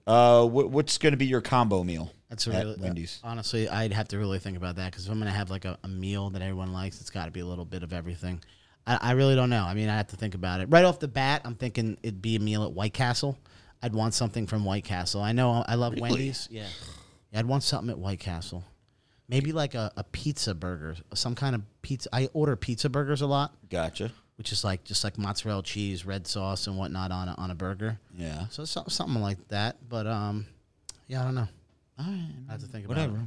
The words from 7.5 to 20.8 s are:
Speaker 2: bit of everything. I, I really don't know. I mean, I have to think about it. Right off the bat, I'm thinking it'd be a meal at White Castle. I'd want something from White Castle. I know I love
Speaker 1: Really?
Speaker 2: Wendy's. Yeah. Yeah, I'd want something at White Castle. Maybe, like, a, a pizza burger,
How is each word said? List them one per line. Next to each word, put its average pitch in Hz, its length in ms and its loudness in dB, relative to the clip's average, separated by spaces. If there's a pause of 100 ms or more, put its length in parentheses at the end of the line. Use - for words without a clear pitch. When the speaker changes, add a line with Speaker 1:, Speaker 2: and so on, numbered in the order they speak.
Speaker 2:
bit 85 180 -8
of 87 100 -8
everything. 87 480 -6 (460)
I, 117 140 2
I 120 120 2
really 135 220 8
don't 127 160 6
know. 113 140 4
I 90 100 0
mean, 107 140 2
I 107 80 2
have 104 120 0
to - 80 -12
think 104 200 -4
about 92 240 -2
it. 95 100 -2
Right 170 140 12
off 180 160 4
the 147 80 -2
bat, 135 360 2
I'm 120 120 -6
thinking 113 480 -2
it'd 101 180 -6
be 113 140 2
a 104 40 0
meal 107 240 2
at 69 80 -2
White 101 220 -2
Castle. 131 420 0 (460)
I'd 120 120 -2
want 110 200 2
something 110 320 0
from 107 180 0
White 98 200 0
Castle. 95 380 -2
I 107 100 2
know 120 340 4
I 120 80 0
love 120 200 2
Speaker 1:
Really? 117 160 -4
Speaker 2:
Wendy's. 131 400 0
Yeah. 107 180 -10 (640)
Yeah, 104 80 0
I'd 113 60 2
want 135 180 2
something 139 260 0
at - 80 -6
White 95 220 -4
Castle. 87 420 -6 (680)
Maybe, 139 200 2
like, 151 220 0
a, 110 220 -2
a 107 80 -4
pizza - 500 -2
burger, 80 400 -6 (200)